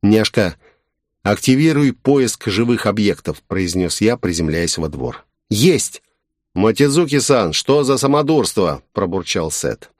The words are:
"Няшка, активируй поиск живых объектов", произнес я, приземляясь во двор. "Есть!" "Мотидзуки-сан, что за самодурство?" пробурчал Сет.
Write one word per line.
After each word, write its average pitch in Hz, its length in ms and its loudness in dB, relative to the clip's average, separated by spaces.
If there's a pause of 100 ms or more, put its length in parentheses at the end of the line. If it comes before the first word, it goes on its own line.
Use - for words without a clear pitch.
"Няшка, 104 540 2 (640)
активируй 139 720 2
поиск 135 540 0
живых 113 400 0
объектов", 101 560 -2
произнес 90 580 -2
я, 113 160 2
приземляясь 85 640 -2
во 80 100 -4
двор. 64 380 -10 (240)
"Есть!" 135 500 0 (540)
"Мотидзуки-сан, 135 1000 2
что 143 300 0
за 135 160 0
самодурство?" 139 840 0 (120)
пробурчал 90 580 -4
Сет. - 480 -8